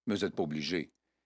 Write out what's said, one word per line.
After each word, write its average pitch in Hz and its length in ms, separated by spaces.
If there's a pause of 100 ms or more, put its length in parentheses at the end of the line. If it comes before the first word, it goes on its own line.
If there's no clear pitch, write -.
mais 104 80
vous 98 100
n'êtes - 120
pas 98 60
obligé ». 76 500 (340)